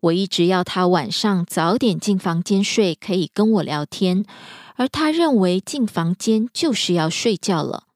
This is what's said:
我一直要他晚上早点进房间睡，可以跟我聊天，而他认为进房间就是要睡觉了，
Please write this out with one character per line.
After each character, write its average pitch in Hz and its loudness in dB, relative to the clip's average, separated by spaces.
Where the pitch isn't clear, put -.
我 165 2
一 190 0
直 175 0
要 180 2
他 180 0
晚 165 2
上 190 0
早 165 0
点 208 0
进 196 0
房 170 -2
间 196 0
睡， 202 0
可 - -6
以 175 -2
跟 220 2
我 196 2
聊 147 -4
天， 190 -2
而 262 -2
他 311 0
认 311 2
为 185 2
进 262 -4
房 170 -2
间 220 0
就 320 0
是 190 0
要 160 2
睡 202 -2
觉 165 -2
了， - -8